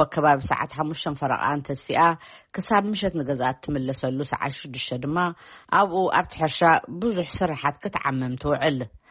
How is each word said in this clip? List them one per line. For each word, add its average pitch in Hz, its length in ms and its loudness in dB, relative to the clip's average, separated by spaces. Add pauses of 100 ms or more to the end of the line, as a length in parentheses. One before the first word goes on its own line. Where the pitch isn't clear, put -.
ከባቢ 147 380 4
ሰዓት - 300 -2
ሓሙሽተ 156 420 -4
ፈረቓ 127 340 -2
እንተሲኣ 139 520 -2 (500)
ክሳብ 202 340 0
ምሸት 202 300 -2
ንገዛእ 127 420 0
ትምለሰሉ 131 680 -2
ሰዓት - 280 -4
ሽዱሽተ 131 460 -6
ድማ 147 180 -2 (540)
ኣብኡ 185 300 4 (120)
ኣብቲ 175 240 0
ሕርሻ 160 240 0 (320)
ብዙሕ 180 380 -2
ስራሓት 147 480 -2
ክትዓምም 131 580 -2
ትውዕል። 147 400 0 (340)